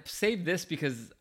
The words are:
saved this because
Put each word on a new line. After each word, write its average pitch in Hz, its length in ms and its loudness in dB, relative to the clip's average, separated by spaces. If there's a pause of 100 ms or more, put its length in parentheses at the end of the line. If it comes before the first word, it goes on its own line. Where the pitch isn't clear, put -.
saved 202 400 0
this 180 220 2
because 131 540 -4